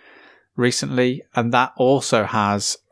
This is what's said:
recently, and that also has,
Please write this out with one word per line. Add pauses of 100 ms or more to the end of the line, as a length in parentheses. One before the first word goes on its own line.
(560)
recently, (140)
and
that
also
has, (160)